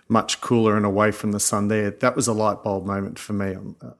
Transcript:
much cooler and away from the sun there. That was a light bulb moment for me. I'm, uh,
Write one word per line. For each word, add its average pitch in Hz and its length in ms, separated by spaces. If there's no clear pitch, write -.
much - 320
cooler 110 360
and 104 80
away 104 280
from 104 200
the 104 80
sun 104 280
there. 107 220
That 123 240
was 120 140
a 113 40
light 107 300
bulb 98 220
moment 98 340
for - 140
me. 98 200
I'm, 98 280
uh, 123 200